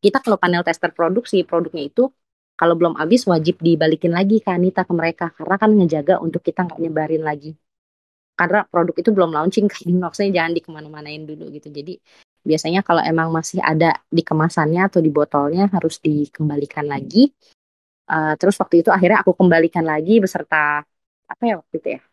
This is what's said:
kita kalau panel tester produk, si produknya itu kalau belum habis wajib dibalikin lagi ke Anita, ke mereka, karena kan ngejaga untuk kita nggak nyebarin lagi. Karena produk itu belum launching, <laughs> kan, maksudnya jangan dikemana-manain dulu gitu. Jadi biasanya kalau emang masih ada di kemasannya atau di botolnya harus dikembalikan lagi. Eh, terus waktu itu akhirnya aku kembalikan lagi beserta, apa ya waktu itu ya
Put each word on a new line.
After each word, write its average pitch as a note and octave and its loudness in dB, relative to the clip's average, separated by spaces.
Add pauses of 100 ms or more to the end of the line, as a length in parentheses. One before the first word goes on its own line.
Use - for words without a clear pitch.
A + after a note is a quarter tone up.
kita G3+ 4
kalau G#3+ 2
panel F3 2
tester E3 -2
produk, F3+ 0
si F3+ 0
produknya E3+ -4
itu B3+ 0 (520)
kalau E3+ 4
belum E3 0
habis F#3+ 2
wajib E3 0
dibalikin E3 2
lagi G3 2
ke G3+ -4
Anita, F3+ 0
ke - -4
mereka, E3 -4
karena D#3+ -4
kan A3 4
ngejaga E3 2 (100)
untuk E3+ -4
kita F3 -2
nggak D#3 -12
nyebarin D#3 -4
lagi. D3+ -8 (880)
Karena F3 0
produk E3+ 0
itu F#3 0
belum F#3 2
launching, F#3+ 0
<laughs> - -2
kan, - -16
maksudnya F3+ -2 (140)
jangan E3 -4
dikemana-manain D3+ -12
dulu D#3 -16
gitu. D3+ -18
Jadi D3 -14 (400)
biasanya D#3+ 0
kalau E3+ 2
emang E3 0
masih E3 -4
ada D#3+ 2
di E3 0
kemasannya D#3+ 0
atau F3+ 0
di D#3 2
botolnya D3 0
harus F3 -2
dikembalikan D3 -4
lagi. C#3+ 2 (840)
Eh, D#3 0
terus G3 2
waktu E3+ 2
itu G#3+ 2
akhirnya F3+ 4
aku F#3 2
kembalikan E3 2
lagi D#3+ 2
beserta, D3+ -2 (480)
apa - -10
ya A3+ 0
waktu - -20
itu - -6
ya - -18 (120)